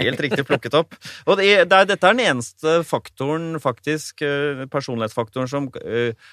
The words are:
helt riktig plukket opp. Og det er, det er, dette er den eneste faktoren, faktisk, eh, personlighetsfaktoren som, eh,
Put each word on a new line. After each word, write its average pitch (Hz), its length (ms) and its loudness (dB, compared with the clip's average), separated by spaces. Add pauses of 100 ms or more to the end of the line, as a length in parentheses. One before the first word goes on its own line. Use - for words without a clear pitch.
helt 113 180 -2
riktig 143 260 -2
plukket 127 280 -4
opp. 165 200 2 (320)
Og 196 100 4
det 196 100 2
er, 196 200 6
det 185 120 2
er, 196 60 8
dette 185 240 2
er 220 60 6
den 247 100 0 (140)
eneste 160 460 -2
faktoren, 156 760 -6
faktisk, 147 640 -6
eh, 143 440 -4
personlighetsfaktoren 123 800 -6
som, 143 200 -6 (160)
eh, 117 280 -2 (200)